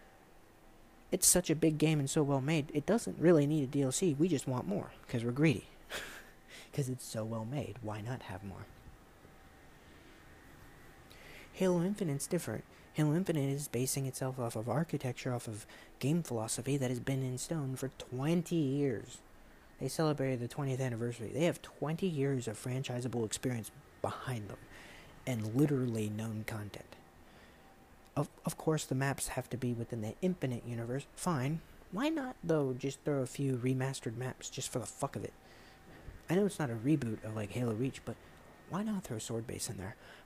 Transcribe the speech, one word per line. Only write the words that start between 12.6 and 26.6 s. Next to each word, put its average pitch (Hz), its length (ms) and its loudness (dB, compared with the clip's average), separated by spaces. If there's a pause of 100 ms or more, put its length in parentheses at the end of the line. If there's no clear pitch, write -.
Halo 151 220 4
Infinite 160 320 2
is 139 200 -2
basing 131 400 0
itself 131 320 -4
off 117 160 -2
of 117 120 -2
architecture, 135 640 0
off 120 160 -2
of 104 200 -8 (320)
game 156 240 2
philosophy 117 540 0
that 127 120 2
has 123 100 0
been 135 220 0
in 127 160 -2
stone 135 380 -2
for 131 140 -2
twenty 165 680 0
years. 139 640 2 (600)
They 131 80 -2
celebrated 135 520 2
the 120 80 -2
twentieth 135 340 -2
anniversary. 117 460 -2
They 147 180 2
have 160 160 2
twenty 160 460 -2
years 139 400 2
of 104 100 -4
franchisable 123 680 -2
experience 117 460 -2 (320)
behind 113 460 -4
them, - 100 -10 (680)
and 110 260 0
literally 127 560 4
known 107 380 -4
content. 104 480 -10 (1200)